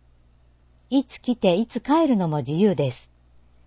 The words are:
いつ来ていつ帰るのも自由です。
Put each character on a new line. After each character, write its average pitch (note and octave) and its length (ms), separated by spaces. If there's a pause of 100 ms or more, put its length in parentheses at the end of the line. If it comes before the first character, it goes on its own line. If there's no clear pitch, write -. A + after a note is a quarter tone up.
(880)
い C4 160
つ - 160
来 B3 160
て F3+ 180
い A3+ 100
つ - 140
帰 D#4+ 280
る B3+ 100
の F3+ 100
も D3+ 120
自 C3+ 140
由 F#3 220
で C#3 160
す。 - 180 (580)